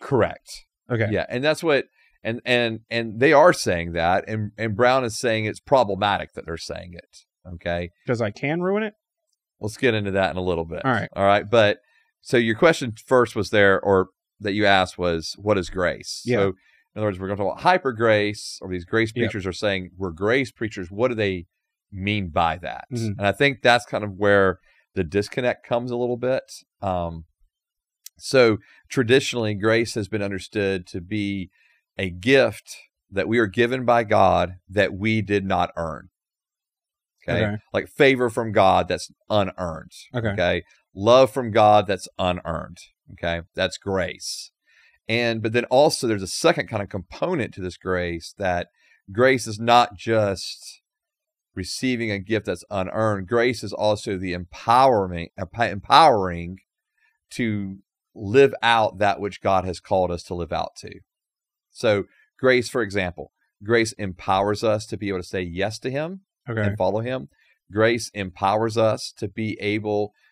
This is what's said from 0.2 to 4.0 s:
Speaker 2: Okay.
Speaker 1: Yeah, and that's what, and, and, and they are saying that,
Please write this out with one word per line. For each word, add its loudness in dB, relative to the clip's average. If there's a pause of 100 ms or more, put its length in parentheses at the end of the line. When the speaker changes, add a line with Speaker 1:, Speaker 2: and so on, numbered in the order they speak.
Speaker 2:
Okay. 0
Speaker 1:
Yeah, 0
and -6
that's 0
what, 2 (380)
and, -4
and, 0 (100)
and -4
they 6
are 8
saying -2
that, 2